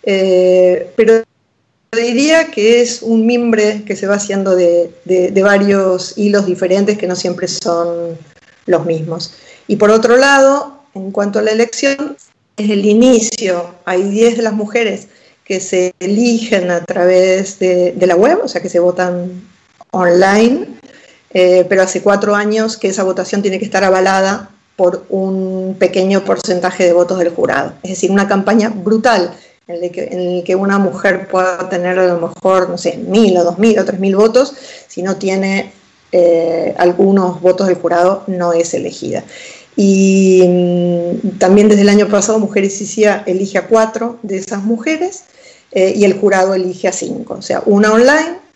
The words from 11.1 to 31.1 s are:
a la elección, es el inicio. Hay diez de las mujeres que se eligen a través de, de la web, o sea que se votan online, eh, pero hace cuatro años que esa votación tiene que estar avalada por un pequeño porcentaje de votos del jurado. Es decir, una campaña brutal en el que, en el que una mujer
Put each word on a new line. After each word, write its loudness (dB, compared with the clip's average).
a -2
la 0
elección, -2
es -4
el -2
inicio. 2
Hay -2
diez 0
de -4
las -2
mujeres -4
que -6
se -2
eligen 0
a -4
través 2
de, 0
de 0
la 2
web, 4
o -6
sea -6
que -8
se 0
votan -2
online, 2
eh, 4
pero 2
hace -2
cuatro 0
años -2
que -4
esa -4
votación -4
tiene -2
que -6
estar -2
avalada 0
por 0
un -4
pequeño 0
porcentaje -2
de 4
votos 2
del 0
jurado. -4
Es -10
decir, -4
una 2
campaña 0
brutal 0
en -8
el -6
que, -10
en -8
el -4
que 0
una 0
mujer -2